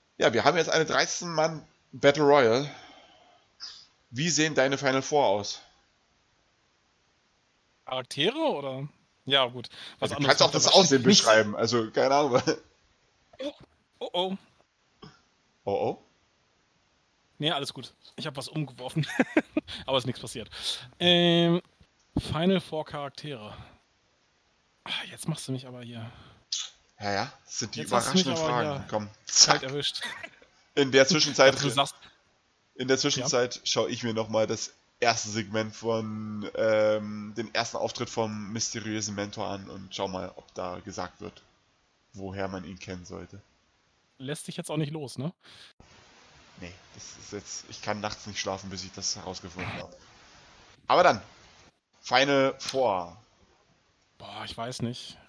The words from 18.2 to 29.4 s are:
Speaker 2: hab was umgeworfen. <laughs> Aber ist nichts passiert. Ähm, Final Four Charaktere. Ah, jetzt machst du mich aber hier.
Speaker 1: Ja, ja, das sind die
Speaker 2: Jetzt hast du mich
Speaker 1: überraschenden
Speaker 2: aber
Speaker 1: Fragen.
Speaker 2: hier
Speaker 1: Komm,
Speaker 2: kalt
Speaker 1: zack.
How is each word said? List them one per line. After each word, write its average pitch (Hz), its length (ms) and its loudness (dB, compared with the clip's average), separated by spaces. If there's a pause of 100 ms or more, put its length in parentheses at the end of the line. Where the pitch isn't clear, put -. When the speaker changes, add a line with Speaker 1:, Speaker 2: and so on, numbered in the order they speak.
Speaker 2:
hab 135 100 -10
was 135 120 -10
umgeworfen. 139 580 -6 (400)
<laughs> - 400 -8
Aber 135 120 2
ist 127 80 -2
nichts 123 140 -6
passiert. 110 300 -12 (480)
Ähm, 175 640 4 (580)
Final 175 420 0
Four 156 260 -6
Charaktere. 139 680 -10 (1300)
Ah, - 260 -8
jetzt - 180 -10
machst - 180 -6
du 131 60 -6
mich 131 140 -8
aber 123 160 -16
hier. 117 280 -12 (880)
Speaker 1:
Ja, 101 140 -4
ja, 107 200 -2 (120)
das - 140 -12
sind 107 160 -6
die 117 60 -8
Speaker 2:
Jetzt 113 120 -8
hast 120 160 2
du 180 60 0
mich 185 120 4
Speaker 1:
überraschenden 160 260 0
Speaker 2:
aber 123 120 2
Speaker 1:
Fragen. 143 160 -4
Speaker 2:
hier - 100 -12
Speaker 1:
Komm, 107 160 -4
Speaker 2:
kalt - 220 -20
Speaker 1:
zack. - 340 6